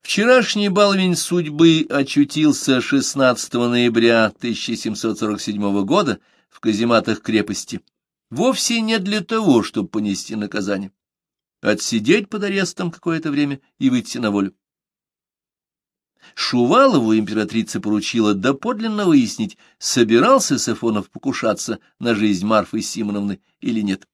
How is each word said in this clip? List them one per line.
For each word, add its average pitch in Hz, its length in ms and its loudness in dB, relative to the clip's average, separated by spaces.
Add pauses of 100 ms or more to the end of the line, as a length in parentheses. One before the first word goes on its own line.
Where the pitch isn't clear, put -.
Вчерашний 214 680 2
баловень 190 460 2
судьбы 165 720 2
очутился 143 880 0
шестнадцатого 123 880 0
ноября 117 600 4
тысяча 117 440 -6
семьсот 107 440 -4
сорок 107 220 -4
седьмого 101 420 -2
года 131 360 0 (300)
в - 120 -20
казематах 113 600 2
крепости 104 640 -4 (480)
вовсе 226 500 -2
не 220 200 -2
для 202 220 -4
того, 175 400 2
чтобы 104 260 -6
понести 107 460 -6
наказание, 101 580 -6 (680)
отсидеть 113 680 0
под 202 140 -6
арестом 190 460 -4
какое-то 160 400 -6
время 143 300 -2 (180)
и 135 120 2
выйти 123 260 -4
на 117 140 -2
волю. 101 240 0 (1800)
Шувалову 123 840 2
императрица 107 640 -2
поручила 104 540 0
доподлинно 208 720 -2
выяснить, 117 500 2 (220)
собирался 131 800 2
Сафонов 110 520 -4
покушаться 110 680 -4 (200)
на 120 160 -2
жизнь 101 300 0
Марфы 110 380 0
Симоновны 101 580 -6 (200)
или 113 200 -4
нет. 98 340 -4